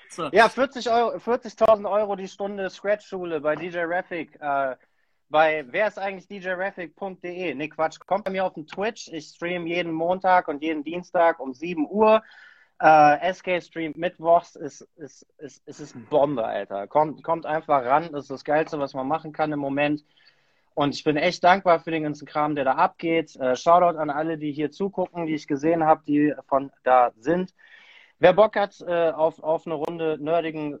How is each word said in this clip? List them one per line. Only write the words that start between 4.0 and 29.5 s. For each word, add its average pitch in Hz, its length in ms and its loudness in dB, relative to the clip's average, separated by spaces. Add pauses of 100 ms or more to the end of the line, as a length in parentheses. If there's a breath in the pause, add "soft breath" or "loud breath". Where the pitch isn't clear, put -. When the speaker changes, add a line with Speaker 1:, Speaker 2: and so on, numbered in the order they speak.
Speaker 2:
Äh, 139 360 -4 (520)
bei 156 400 2
wer 202 200 -2
ist 202 100 -10
eigentlich 190 280 -8
D 202 120 -14
J 185 180 -6
Rafik 185 400 -8
punkt 190 260 -12
D 175 280 -8
E? 131 40 -6
Nee, 151 140 -8
Quatsch. 156 300 -4
Kommt 196 260 -4
bei 190 60 -6
mir 190 160 -2
auf 185 80 -8
den 156 120 -14
Twitch. 214 420 -8
Ich 156 180 -12
stream 175 400 -8
jeden 170 260 -4
Montag 180 560 2
und 143 140 -6
jeden 156 220 -4
Dienstag 175 540 0
um 131 140 -10
sieben 156 380 -6
Uhr. 220 320 4 (580 soft breath)
Äh, 151 480 8
S 185 140 -4
K 180 180 -2
streamt 160 380 -8
mittwochs. 170 580 0
Ist, - 400 -14
ist, - 300 -20 (100)
ist, - 300 -20
ist, 147 140 -18
ist 127 280 -18
Bombe, 143 380 2
Alter. 101 400 -6
Kommt, 151 360 0
kommt 165 220 -4
einfach 147 400 0
ran. 156 280 2
Das 143 100 -8
ist - 80 -16
das 131 140 -12
Geilste, 156 340 -2
was 139 160 -6
man 131 120 -6
machen 156 260 -4
kann 151 200 -2
im 147 60 -4
Moment. 143 440 -2 (760)
Und 143 160 0
ich - 100 -12
bin 151 120 2
echt 170 260 -2
dankbar 180 380 4
für 165 100 -10
den 160 120 -2
ganzen 147 240 -8
Kram, 151 280 -2
der 139 120 -2
da 131 60 4
abgeht. 165 640 -2
Äh, 127 200 0
Shoutout 175 420 4
an 151 120 -4
alle, 160 260 -4
die 147 160 -6
hier 147 180 -4
zugucken, 185 560 -6
die 156 80 -4
ich 151 120 -8
gesehen 156 380 0
hab, 156 200 4
die 147 300 2 (140)
von 135 220 0 (140)
da 127 320 4
sind. 165 380 -2 (640 soft breath)
Wer 175 160 6
Bock 214 220 4
hat, 202 300 -2
äh, 170 220 0
auf, 156 340 -2
auf 165 240 -2